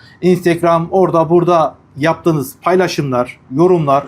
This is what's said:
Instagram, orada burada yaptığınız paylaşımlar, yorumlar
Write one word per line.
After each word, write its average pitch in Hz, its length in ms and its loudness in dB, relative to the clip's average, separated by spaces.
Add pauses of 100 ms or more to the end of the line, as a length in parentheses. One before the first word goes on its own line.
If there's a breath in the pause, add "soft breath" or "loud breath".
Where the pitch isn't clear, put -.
(220 soft breath)
Instagram, 170 680 0
orada 165 380 0
burada 170 460 2 (220)
yaptığınız 156 640 -2
paylaşımlar, 165 760 -2 (160)
yorumlar 151 520 2